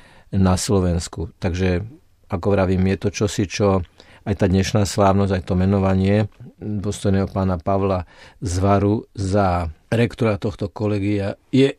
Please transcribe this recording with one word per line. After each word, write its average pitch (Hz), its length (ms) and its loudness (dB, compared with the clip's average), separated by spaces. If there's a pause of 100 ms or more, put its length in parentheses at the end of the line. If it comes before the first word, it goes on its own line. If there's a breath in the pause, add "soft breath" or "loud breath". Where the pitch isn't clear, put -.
(340 loud breath)
na 95 240 4
Slovensku. 90 800 0
Takže, 90 480 -2 (480)
ako 87 160 -2
vravím, 95 400 2
je 98 80 0
to 104 160 -2
čosi, 104 320 -2
čo 95 400 0 (400 loud breath)
aj 104 160 -2
tá 101 80 2
dnešná 95 400 2
slávnosť, 98 480 2
aj 90 80 -4
to - 80 -4
menovanie 95 720 2 (320)
dôstojného 101 720 -2
pána 95 320 -2
Pavla 98 480 -2 (320 loud breath)
Zvaru 101 720 2
za 95 560 0 (240)
rektora 113 480 0
tohto 107 320 -6
kolegia 104 640 -2 (160)
je 135 260 4